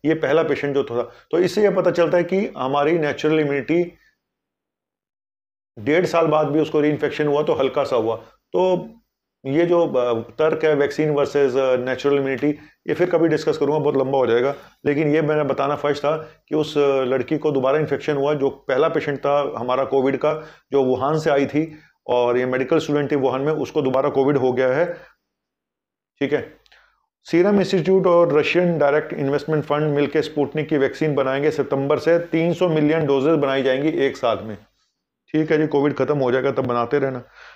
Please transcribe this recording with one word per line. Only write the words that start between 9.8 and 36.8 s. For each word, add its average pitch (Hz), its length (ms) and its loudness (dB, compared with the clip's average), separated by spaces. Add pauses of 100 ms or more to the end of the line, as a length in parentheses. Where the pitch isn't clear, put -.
अ, 123 320 0
तर्क 156 460 -2
है 156 80 4
वैक्सीन 143 360 0
वर्सेस, 139 460 2
अ, 131 200 2
नेचुरल 127 400 0
इम्यूनिटी, 135 340 0 (380)
ये - 60 0
फिर 175 160 0
कभी 165 180 2
डिस्कस 156 300 0
करूंगा, 151 220 0
बहुत 143 180 0
लंबा 135 200 0
हो 127 100 2
जाएगा। 123 280 2 (300)
लेकिन 147 300 0
ये 160 60 2
मैंने 151 220 0
बताना 139 320 -2
फर्ज 143 240 -2
था 151 180 -2
कि - 380 -10
उस, 151 220 -2
अ, 139 240 2
लड़की 131 360 -2
को 151 140 -2
दोबारा 135 280 2
इन्फेक्शन 147 360 -2
हुआ, 139 180 0
जो 139 160 0
पहला 139 400 -2
पेशेंट 147 300 -4
था 143 380 0
हमारा 127 280 -2
कोविड 135 320 0
का, 151 160 0 (380)
जो 139 120 2
वुहान 135 360 0
से 156 100 0
आई 139 160 2
थी 156 340 -4 (280)
और 120 300 2
ये 127 80 0
मेडिकल 127 340 0
स्टूडेंट 147 320 -2
थी 151 40 0
वुहान 131 260 0
में, 151 120 -2
उसको 147 280 -4
दोबारा 135 280 0
कोविड 139 280 2
हो 127 160 0
गया 127 140 0
है। 165 260 0 (1300)
ठीक 139 140 -2
है, - 240 -4 (680)
सीरम 196 360 2
इंस्टीट्यूट 185 480 2
और 170 260 4
रशियन 165 460 2
डायरेक्ट 147 340 2
इन्वेस्टमेंट 143 500 -2
फंड 147 320 -2
मिलकर 147 260 0
स्पुतनिक 151 480 -4
की 156 80 0
वैक्सीन 139 380 0
बनाएंगे। 135 360 0
सितंबर 139 480 -2
से 165 200 2
तीन 170 340 0
सौ 180 160 0
मिलियन 156 360 2
डोजेज 139 340 2
बनाई 135 240 0
जाएंगी 135 260 0
एक 139 280 -2
साल 110 260 0
में। 107 140 -12 (760)
ठीक 156 200 0
है 156 60 2
जी, 156 100 2
कोविड 143 260 0
खत्म 135 240 0
हो 127 140 0
जाएगा 131 200 0
तब 131 140 -2
बनाते 120 340 0